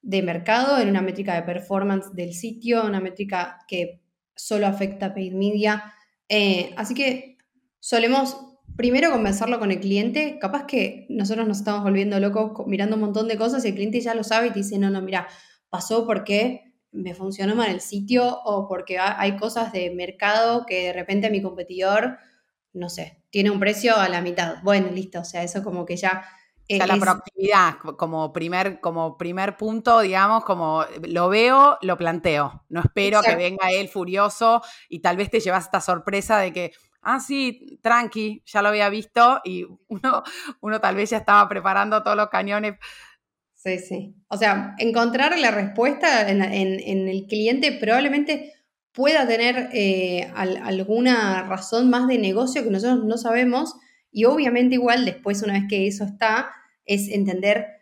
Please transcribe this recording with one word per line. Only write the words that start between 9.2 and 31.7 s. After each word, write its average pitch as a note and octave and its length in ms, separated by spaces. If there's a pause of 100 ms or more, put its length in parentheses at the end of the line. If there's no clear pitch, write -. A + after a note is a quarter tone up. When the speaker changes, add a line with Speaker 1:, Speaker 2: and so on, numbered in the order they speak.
Speaker 1:
con G#3 140
el F3+ 80
cliente. A#3 600
Capaz C#4+ 260
que - 420
nosotros A3 400
nos G3+ 100
estamos G#3 240
volviendo G3 380
locos G#3+ 340
co-, - 120
mirando G3+ 280
un G#3+ 80
montón G#3 240
de A3+ 100
cosas A#3 280
y A3+ 40
el G3 60
cliente G#3+ 260
ya A3+ 140
lo A3+ 80
sabe A3+ 260
y - 20
te G3+ 100
dice, G3 180
"No, G3 120
no, G3 120
mira, F#3+ 240 (440)
pasó A3+ 360
porque G#3+ 680 (180)
me F#3 220
funcionó G3 420
mal A3+ 140
el F3+ 100
sitio A3 460
o G#3 420
porque F3+ 300
ha-, G3 220
hay G3+ 160
cosas A3+ 360
de F3+ 180
mercado G#3 760
que F3+ 200
de F3+ 60
repente G3 380
mi G3+ 120
competidor, F#3 760 (540)
no F3 160
sé, E3+ 420
tiene G3+ 200
un G3 100
precio G#3+ 360
a G3 120
la F3+ 120
mitad". F3 420
Bueno, F#3+ 280
listo, F#3 300
o E3+ 40
sea, F3 180
eso F3 200
como F3+ 220
que F3 120
ya, F#3+ 280 (420)
eh, G3 120
Speaker 2:
Ya F#3 80
la F#3+ 80
Speaker 1:
es G3+ 60
Speaker 2:
proactividad F#3+ 800
co-, D#3 160
como D#3+ 360
primer, F3+ 480
como E3 380
primer F#3 380
punto, A3+ 440
digamos, G3+ 440
como D#3+ 400 (220)
lo F3 220
veo, B3+ 540